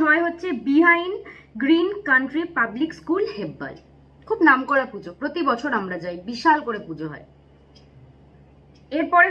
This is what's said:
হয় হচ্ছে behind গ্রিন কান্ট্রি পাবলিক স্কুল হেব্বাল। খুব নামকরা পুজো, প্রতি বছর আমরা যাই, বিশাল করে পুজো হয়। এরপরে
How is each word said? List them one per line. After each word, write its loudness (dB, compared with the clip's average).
হয় 4
হচ্ছে -6
behind 4
গ্রিন 4
কান্ট্রি 0
পাবলিক -2
স্কুল -2
হেব্বাল। -10
খুব -2
নামকরা 2
পুজো, -14
প্রতি -4
বছর -2
আমরা -6
যাই, -8
বিশাল 2
করে -6
পুজো -10
হয়। -16
এরপরে 4